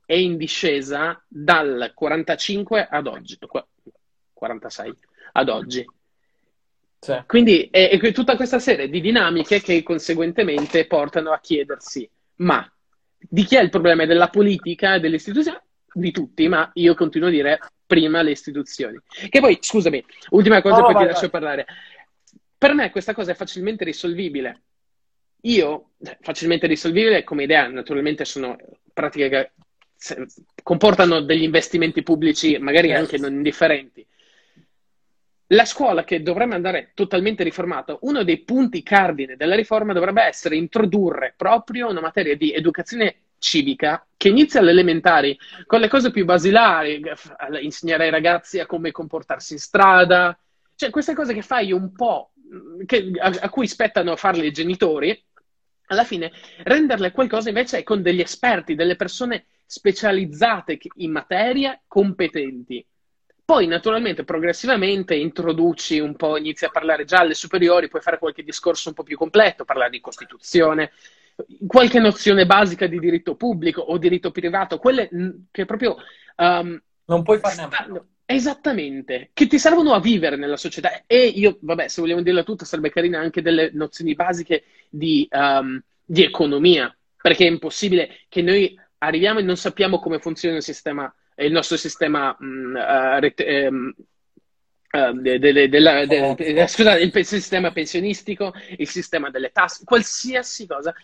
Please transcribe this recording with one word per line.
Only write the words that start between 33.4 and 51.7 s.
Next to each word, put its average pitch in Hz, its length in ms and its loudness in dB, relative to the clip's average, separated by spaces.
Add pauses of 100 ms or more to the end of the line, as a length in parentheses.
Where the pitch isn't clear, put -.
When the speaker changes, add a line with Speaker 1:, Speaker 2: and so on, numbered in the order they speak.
Speaker 1:
La 226 180 6
scuola 208 380 0
che 165 200 -6
dovrebbe 196 320 -2
andare 175 400 -6
totalmente 196 480 -2
riformata, 160 580 -6
uno 269 220 -2
dei 170 160 0
punti 247 420 -2
cardine 156 540 0
della 156 200 -2
riforma 220 380 -2
dovrebbe 196 300 2
essere 156 320 -4
introdurre 170 840 -2
proprio 226 520 -2
una 175 120 -6
materia 156 340 -2
di 151 160 -2
educazione 175 640 -4 (200)
civica 151 800 -2
che - 140 2
inizia 269 320 4
alle 170 100 8
elementari, 165 640 4 (300)
con 226 140 4
le 214 80 2
cose 254 220 2
più 202 120 0
basilari, 170 800 2 (120)
f-, - 220 -20 (240)
insegnare 160 460 -2
ai 160 40 2
ragazzi 170 520 0
a 156 40 -8
come 165 260 -6
comportarsi 160 600 -10
in 147 80 -12
strada, 180 760 4 (400)
cioè 262 140 -6
queste 294 240 -4
cose 269 200 -4
che 208 80 -8
fai 208 320 -2